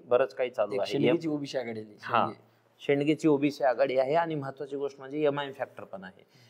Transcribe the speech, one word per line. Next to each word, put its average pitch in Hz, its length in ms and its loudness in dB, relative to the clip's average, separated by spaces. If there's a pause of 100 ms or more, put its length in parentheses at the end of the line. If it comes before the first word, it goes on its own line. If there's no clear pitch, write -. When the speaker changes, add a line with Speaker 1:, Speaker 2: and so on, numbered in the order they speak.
Speaker 1:
बरंच 127 300 2
काही 127 140 -2
चालू 107 240 -2
Speaker 2:
एक - 60 -2
Speaker 1:
आहे. 98 120 -2
Speaker 2:
शेंडगेची 156 360 2
ओबीसी 143 300 -4
आघाडी 117 220 -6
आली, 107 220 -16
Speaker 1:
हा, 113 240 2
Speaker 2:
शेंडगे. - 180 -10 (360)
Speaker 1:
शेंडगेची 147 480 2
ओबीसी 143 360 2
आघाडी 127 340 2
आहे 131 180 2
आणि 165 200 0
महत्त्वाची 139 400 -8
गोष्ट 139 240 -6
म्हणजे 139 240 -4
एमआयएम 143 280 0
factor 123 320 -10
पण 98 200 -14
आहे. - 460 -20